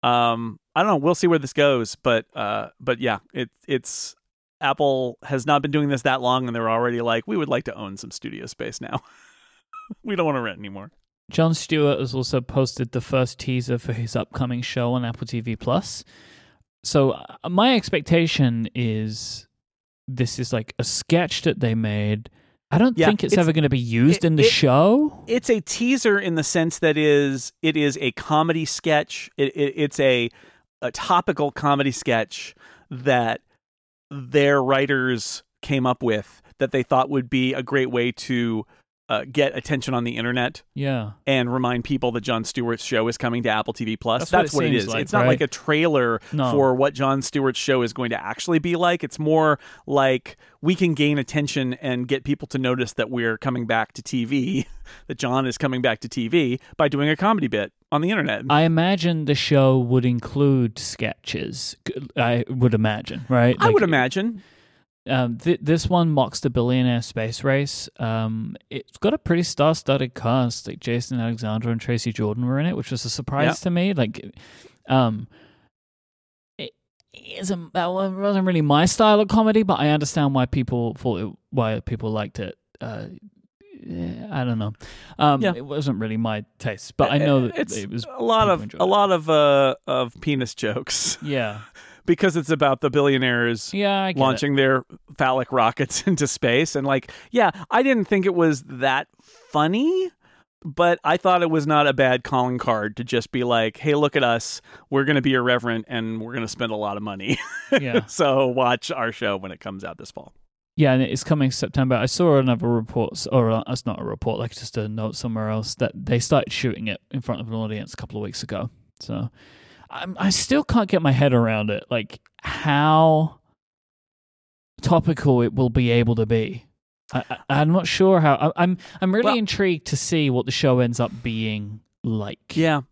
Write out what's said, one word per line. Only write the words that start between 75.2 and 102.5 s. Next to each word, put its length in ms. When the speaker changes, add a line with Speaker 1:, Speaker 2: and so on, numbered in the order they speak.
Speaker 2:
it 140
isn't, 600
that 120
one 340
wasn't 260
really 160
my 240
style 340
of 80
comedy, 360
but 160
I 100
understand 440
why 120
people 480
thought 260
it, 160
why 300
people 300
liked 280
it. 180
Uh, 260
yeah, 460
I 140
don't 140
know. 140
Um, 240
Speaker 1:
Yeah. 140
Speaker 2:
it 80
wasn't 360
really 160
my 280
taste, 380
but 140
I 60
Speaker 1:
Uh, 100
Speaker 2:
know 220
that 100
Speaker 1:
it's 180
Speaker 2:
it 140
was, 140
Speaker 1:
a 180
lot 220
Speaker 2:
people 100
Speaker 1:
of, 80
Speaker 2:
enjoyed 180
Speaker 1:
a 40
Speaker 2:
it. 20
Speaker 1:
lot 260
of, 160
uh, 460
of 340
penis 340
jokes. 640
<laughs> 20
Speaker 2:
Yeah. 360
Speaker 1:
Because 320
it's 140
about 300
the 100
billionaires 840
Speaker 2:
Yeah, 300
I 100
get 60
it. 20
Speaker 1:
launching 360
their 280
phallic 340
rockets 500
<laughs> 40
into 200
space. 480
And, 100
like, 280
yeah, 200
I 140
didn't 220
think 200
it 80
was 300
that 420
funny, 920
but 400
I 120
thought 260
it 80
was 140
not 220
a 60
bad 320
calling 340